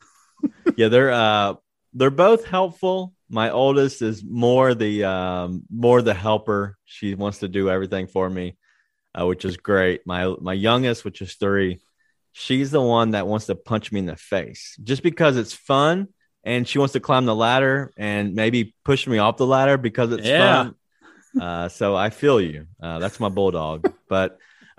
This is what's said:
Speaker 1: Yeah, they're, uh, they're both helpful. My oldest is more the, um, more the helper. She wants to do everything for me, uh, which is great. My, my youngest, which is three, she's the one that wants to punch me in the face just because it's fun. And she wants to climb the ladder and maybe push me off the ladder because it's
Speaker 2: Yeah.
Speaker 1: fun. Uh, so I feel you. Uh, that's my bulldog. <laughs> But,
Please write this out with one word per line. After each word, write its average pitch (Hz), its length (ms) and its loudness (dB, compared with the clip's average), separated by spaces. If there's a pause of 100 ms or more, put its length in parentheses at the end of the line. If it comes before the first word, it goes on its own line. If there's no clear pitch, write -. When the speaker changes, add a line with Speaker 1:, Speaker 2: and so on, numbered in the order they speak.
(760)
Speaker 1:
Yeah, 113 120 4
they're, 127 220 4
uh, 107 440 2 (380)
they're 127 160 2
both 202 360 4
helpful. 185 680 -4 (160)
My 113 220 -2
oldest 135 500 2
is 110 220 -4
more 123 500 2
the, 104 300 -2
um, 92 640 -4
more 120 320 4
the 113 120 2
helper. 101 720 -2
She 98 300 -8
wants 101 240 -6
to 101 80 -6
do 95 220 -2
everything 95 380 -2
for 92 220 -2
me, 90 280 -8 (600)
uh, 90 60 -2
which 90 200 -2
is 90 120 -6
great. 92 480 0
My, 90 360 -4
my 90 120 -6
youngest, 117 520 0
which 98 160 -12
is 92 140 -14
three, 98 440 0 (520)
she's 135 400 -4
the 147 100 2
one 117 300 2
that 101 160 -2
wants 107 200 -4
to 98 80 -4
punch - 360 -6
me 104 80 -4
in 95 60 -4
the 85 100 -8
face - 680 -8
just 131 200 -4
because 160 340 2
it's 110 160 -4
fun. 160 540 0 (360)
And 123 240 -2
she - 120 -2
wants 139 140 0
to 135 60 -2
climb 127 260 2
the 110 100 0
ladder 131 640 0
and 104 360 -4
maybe 110 400 0 (120)
push 139 200 0
me 120 120 0
off 110 200 2
the 131 80 0
ladder 135 320 4
because 120 360 -2
it's 110 140 -4
Speaker 2:
Yeah. 165 360 4
Speaker 1:
fun. 120 120 -10 (640)
Uh, 87 280 -6
so 101 260 -2
I 98 140 0
feel 135 320 2
you. 78 240 -8 (160)
Uh, 82 180 -8
that's 98 200 -6
my 107 100 -2
bulldog. 82 720 -2
<laughs> - 100 -20
But, 95 300 -2 (400)